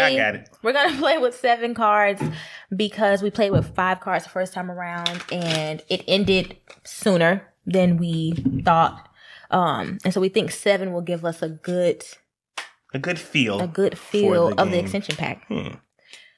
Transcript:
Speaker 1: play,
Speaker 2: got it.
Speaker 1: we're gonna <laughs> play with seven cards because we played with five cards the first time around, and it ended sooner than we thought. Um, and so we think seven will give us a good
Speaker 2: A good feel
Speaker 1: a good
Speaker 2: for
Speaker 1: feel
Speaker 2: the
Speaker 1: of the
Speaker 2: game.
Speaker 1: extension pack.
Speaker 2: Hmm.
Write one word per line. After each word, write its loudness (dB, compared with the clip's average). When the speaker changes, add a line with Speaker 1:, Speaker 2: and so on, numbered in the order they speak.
Speaker 1:
play, 2
Speaker 2:
got 2
it. -16
Speaker 1:
we're 0
gonna 2
<laughs> -4
play 4
with 0
seven 2
cards 4
because 2
we -2
played 2
with 0
five 0
cards -2
the -20
first -6
time -6
around, -6
and -4
it -4
ended 0
sooner 0
than 4
we -2
thought. 2
Um, 0
and 0
so -2
we 2
think 0
seven 0
will -4
give -4
us -4
a -4
good -2
Speaker 2:
A -4
good -4
feel 0
Speaker 1:
a -2
good -2
Speaker 2:
for -20
Speaker 1:
feel 4
Speaker 2:
the 2
Speaker 1:
of 2
the 0
Speaker 2:
game. 0
Speaker 1:
extension -6
pack. -6
Speaker 2:
Hmm. -6